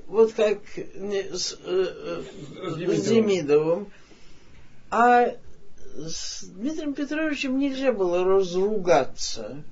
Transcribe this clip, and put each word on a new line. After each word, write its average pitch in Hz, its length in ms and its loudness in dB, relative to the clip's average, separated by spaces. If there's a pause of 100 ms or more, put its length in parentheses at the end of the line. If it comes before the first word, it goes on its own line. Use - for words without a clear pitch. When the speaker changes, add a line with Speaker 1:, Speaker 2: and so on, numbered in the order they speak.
Speaker 1:
вот 220 260 2
как, 214 260 0 (180)
э, 190 600 -6
с, - 180 -4
э, - 100 -16
э, 170 580 -4
Speaker 2:
С, - 480 -12
с 160 40 -6
Speaker 1:
с - 20 -6
Speaker 2:
Демидовым. 185 260 0 (240)
Speaker 1:
Демидовым. 165 680 2 (1000)
А 240 440 6 (640)
с - 480 -8
Дмитрием 277 500 -6
Петровичем 285 640 -2
нельзя 269 340 0
было 180 300 2
разругаться. 180 1500 2